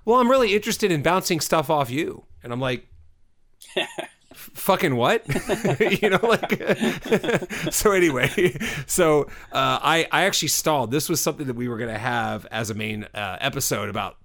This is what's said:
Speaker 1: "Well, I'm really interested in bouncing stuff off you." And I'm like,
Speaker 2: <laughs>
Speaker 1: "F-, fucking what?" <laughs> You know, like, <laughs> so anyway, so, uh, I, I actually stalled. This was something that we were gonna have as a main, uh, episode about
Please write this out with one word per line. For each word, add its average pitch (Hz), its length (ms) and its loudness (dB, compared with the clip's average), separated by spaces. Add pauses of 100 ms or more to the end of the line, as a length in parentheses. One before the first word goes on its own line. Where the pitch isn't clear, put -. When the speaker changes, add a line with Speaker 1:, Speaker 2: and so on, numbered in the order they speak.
Speaker 1:
"Well, 233 160 6
I'm 240 100 4
really 247 260 4
interested 208 340 0
in 156 120 2
bouncing 175 380 2
stuff 156 300 0
off 143 180 2
you." - 360 -6 (180)
And 120 100 -10
I'm 123 80 -4
like, 127 280 -4 (400)
Speaker 2:
<laughs> - 480 -14
Speaker 1:
"F-, 831 120 -2 (640)
fucking 180 420 0
what?" 147 320 2
<laughs> 139 60 0 (680)
You 208 80 4
know, 185 120 2
like, 226 380 0 (1080)
<laughs> - 20 -10
so - 200 2
anyway, 175 640 2 (300)
so, 156 360 4 (300)
uh, 131 300 2
I, 160 300 2
I 156 120 4
actually 185 240 0
stalled. 139 420 0
This - 180 -2
was 165 120 0
something 151 260 -4
that 123 100 -4
we 123 120 -4
were 117 100 -6
gonna 110 200 -6
have 113 520 -4
as 110 200 -4
a 110 40 -4
main, 107 300 -6 (100)
uh, 101 260 -6
episode 127 480 -2
about 101 360 -6